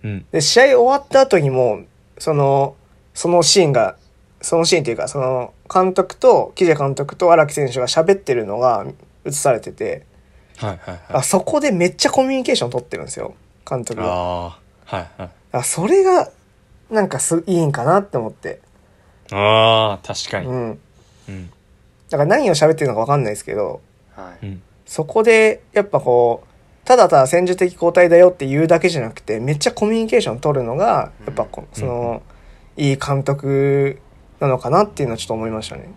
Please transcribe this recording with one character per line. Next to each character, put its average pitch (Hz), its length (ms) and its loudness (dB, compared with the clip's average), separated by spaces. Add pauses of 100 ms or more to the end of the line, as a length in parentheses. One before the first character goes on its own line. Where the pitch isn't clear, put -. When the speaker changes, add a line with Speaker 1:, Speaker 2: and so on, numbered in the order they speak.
Speaker 1:
う 113 60 -8
ん。 98 220 -8
Speaker 2:
で、 160 100 -2
試 233 200 2 (120)
合 247 80 4
終 262 180 2
わ 277 60 -8
っ - 40 -20
た 269 120 4
後 262 180 4
に 143 120 0
も、 120 320 0 (360)
そ 160 160 -4
の、 139 420 0 (380)
そ - 140 -6
の 175 140 4
シ 190 200 4
ー 160 60 4
ン 139 40 0
が、 110 240 0 (440)
そ - 180 -2
の 165 60 2
シ 175 120 2
ー 160 40 2
ン - 20 -6
っ - 20 -6
て 117 60 -4
い 113 40 -2
う - 20 -6
か、 - 120 -4
そ 143 100 -8
の、 127 340 -4 (200)
監 185 220 2
督 185 220 -2
と、 214 380 4
木 185 120 2
地 160 80 4
監 139 200 -2
督 143 220 -8
と 170 160 4
荒 156 140 6
木 147 80 -10
選 139 160 -4
手 131 100 -6
が 123 60 -2
喋 196 280 2
っ - 20 0
て - 180 -4
る 113 120 -2
の 101 120 -6
が 120 260 2 (420)
映 143 60 -8
さ 143 200 0
れ 110 80 0
て - 120 -16
て、 - 320 -8 (540)
Speaker 1:
は 107 100 -6
い - 20 -4
は 90 60 -10
い - 20 -18 (120)
は 90 40 -12
い。 87 140 -18
Speaker 2:
あ、 135 140 -2
そ 185 180 0
こ - 180 -2
で 277 140 0
め 175 140 2
っ 180 100 -2
ち - 100 -2
ゃ - 40 2
コ 262 120 2
ミ 262 120 0
ュ 262 40 -2
ニ 254 60 -6
ケ - 80 -2
ー - 20 2
シ - 80 -2
ョ 120 40 -4
ン 120 40 -8
取 127 140 -6
っ - 20 -20
て - 120 -10
る 80 60 -10
ん - 20 -16
で - 60 -14
す - 60 -12
よ、 - 160 -12 (340)
監 123 160 -6
督 107 160 -10
が。 92 60 -4
Speaker 1:
あ 90 520 -6 (280)
ー、 - 100 -8
は 90 60 -6
い 82 60 -16 (100)
は 95 60 -12
い。 87 60 -16 (220)
Speaker 2:
あ、 127 120 -4
そ 170 220 -4
れ 370 180 4
が、 359 260 2 (600)
な 220 100 0
ん 190 80 0
か 165 100 -8
す-、 165 280 -2
い 190 80 0
い 170 100 2
ん 143 80 0
か 139 120 -6
な 170 160 2
っ - 40 -8
て 143 140 -6
思 110 100 -6
っ 98 40 -12
て。 - 280 -14 (720)
Speaker 1:
あ 110 680 2
ー、 - 40 -20
確 - 240 -10
か 101 100 -4
に。 90 60 -10
Speaker 2:
う 127 80 -6
ん。 117 260 -6 (480)
Speaker 1:
う 101 40 -14
ん。 90 180 -14 (600)
Speaker 2:
だ 151 80 -2
か 143 60 2
ら - 20 0
何 240 240 2
を 165 40 2
喋 156 180 4
っ - 20 2
て 147 80 -4
る 139 60 0
の 117 60 -2
か 107 60 -2
分 113 60 0
か 139 100 0
ん 135 80 0
な 107 60 -2
い - 20 -4
で 104 40 -6
す - 80 -16
け - 100 -10
ど、 101 260 -6 (340)
Speaker 3:
は 92 280 -20
い。 104 40 -12
Speaker 1:
う 98 40 -10
ん。 92 120 -14 (240)
Speaker 2:
そ - 180 -6
こ 220 180 0
で、 220 400 4 (100)
や 202 100 0
っ 202 40 -2
ぱ 151 140 -4
こ 120 440 0
う、 - 420 -20
た 254 100 -4
だ 196 120 4
た 170 80 4
だ 135 100 6
戦 175 200 0
術 180 120 -2
的 180 140 0
交 170 200 -2
代 180 160 6
だ 170 100 6
よ 180 100 10
っ 180 60 4
て 139 120 -8
言 143 180 0
う - 20 0
だ 165 120 4
け 180 120 0
じ 160 80 -4
ゃ - 20 -4
な 113 100 -6
く - 100 -20
て、 110 200 -8
め 139 140 -2
っ 147 40 -6
ち 240 100 -2
ゃ 226 40 -2
コ 214 140 -4
ミ 220 100 0
ュ 226 80 -2
ニ 220 60 -6
ケ 247 80 2
ー - 20 4
シ - 80 -4
ョ 110 60 -6
ン 127 60 -12
取 143 180 -2
る 127 60 -4
の 117 120 -6
が、 190 340 0 (160)
や - 60 -10
っ - 20 -12
ぱ 113 120 -4
こ - 160 -16
う、 - 20 -18
Speaker 3:
う - 120 -20
ん。 107 40 -10
Speaker 2:
そ 120 60 -6
の、 123 80 -4
Speaker 1:
う 120 100 -4
ん 120 100 -4
う - 20 -10
ん。 - 40 -12 (560)
Speaker 2:
い 143 160 0
い 135 40 0
監 139 280 -4
督 139 760 0 (420)
な 147 80 0
の 127 100 0
か 123 120 -6
な 185 140 4
っ 208 60 -6
て - 120 -8
い 135 40 -2
う - 20 -4
の 113 40 -4
は 113 60 -8
ち - 60 -10
ょ - 0 -
っ - 40 -14
と 113 60 -4
思 113 120 -6
い 113 40 -6
ま 110 120 -8
し - 80 -14
た - 60 -14
ね。 - 200 -18